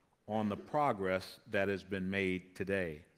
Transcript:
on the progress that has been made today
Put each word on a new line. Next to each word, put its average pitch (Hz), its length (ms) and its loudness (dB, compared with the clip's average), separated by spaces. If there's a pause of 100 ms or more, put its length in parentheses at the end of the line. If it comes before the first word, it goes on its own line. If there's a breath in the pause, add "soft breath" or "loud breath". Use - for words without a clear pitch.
(280 soft breath)
on 107 200 0
the 101 80 0
progress 98 840 0 (120)
that 98 180 2
has 98 140 0
been 95 280 -4
made 92 440 0
today 90 460 -2 (180)